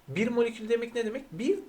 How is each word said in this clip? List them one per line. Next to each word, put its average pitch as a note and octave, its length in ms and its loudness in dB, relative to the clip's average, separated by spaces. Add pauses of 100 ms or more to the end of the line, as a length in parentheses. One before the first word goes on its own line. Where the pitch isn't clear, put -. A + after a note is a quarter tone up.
Bir F3 200 0
molekül A#3 420 0
demek A#3 260 0
ne A#3 100 0
demek? B3 260 -4
Bir C4 380 0